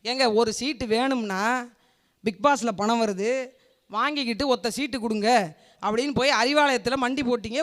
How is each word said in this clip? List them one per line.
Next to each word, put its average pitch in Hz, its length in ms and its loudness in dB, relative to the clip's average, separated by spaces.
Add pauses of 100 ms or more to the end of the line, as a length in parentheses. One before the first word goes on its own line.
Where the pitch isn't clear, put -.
"ஏங்க, 247 320 2
ஒரு 220 180 2
சீட்டு 262 340 -4
வேணும்னா 233 800 0 (540)
பிக் 202 200 -4
பாஸ்ல 247 260 2
பணம் 220 340 0
வருது, 226 460 -2 (380)
வாங்கிக்கிட்டு 254 600 -2
ஒத்த 247 240 0
சீட்டு 254 300 -6
கொடுங்க" 214 580 0 (240)
அப்படின்னு 233 320 -2
போய் 254 160 2
அறிவாலயத்துல 254 720 2
மண்டி 254 200 0
போட்டீங்க, 240 400 -2